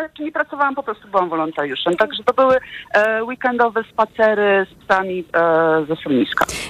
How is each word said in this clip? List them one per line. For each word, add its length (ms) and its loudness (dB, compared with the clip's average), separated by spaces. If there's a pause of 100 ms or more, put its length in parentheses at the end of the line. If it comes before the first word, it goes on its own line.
(180)
nie 140 -8
pracowałam, 420 -2
po 80 -8
prostu 260 -10
byłam 200 0
wolontariuszem, 680 -2
także 280 -2
to 100 2
były, 220 4 (380)
e, 300 2
weekendowe 580 -2 (100)
spacery 800 2
z 140 -20
psami, 400 -2 (100)
e, 540 2
ze 80 -2
schroniska. 500 0 (240)